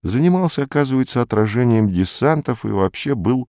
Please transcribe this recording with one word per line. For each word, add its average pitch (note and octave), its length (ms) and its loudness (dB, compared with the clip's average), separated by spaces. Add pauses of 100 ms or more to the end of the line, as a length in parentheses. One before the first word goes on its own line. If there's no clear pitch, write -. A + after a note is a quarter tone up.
Занимался, D#3+ 600 0
оказывается, C3 600 0
отражением A2 640 2
десантов B2+ 760 -2
и A2 40 -4
вообще G2+ 460 -2
был A#2+ 380 -2